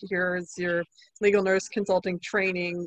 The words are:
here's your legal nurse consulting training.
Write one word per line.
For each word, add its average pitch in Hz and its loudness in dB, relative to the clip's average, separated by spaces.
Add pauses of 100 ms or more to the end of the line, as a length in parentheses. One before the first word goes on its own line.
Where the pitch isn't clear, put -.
here's 180 -2
your 175 -2 (360)
legal 202 6
nurse 190 2
consulting 185 0
training. 175 -2